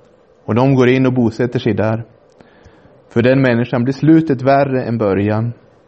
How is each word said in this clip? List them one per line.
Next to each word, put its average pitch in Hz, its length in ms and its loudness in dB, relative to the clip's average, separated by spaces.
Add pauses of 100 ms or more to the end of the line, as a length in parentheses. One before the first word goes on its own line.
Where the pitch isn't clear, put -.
(460)
och 107 100 -2
de 135 200 2
går 123 140 4
in 131 160 2
och 123 80 0
bosätter 120 460 -2
sig 113 140 -2
där. 110 320 -4 (1040)
För 117 120 -2
den 131 200 2
människan 120 420 0
blir 135 100 -2
slutet 151 480 2
värre 135 420 0
än 117 140 -4
början. 107 560 -2 (340)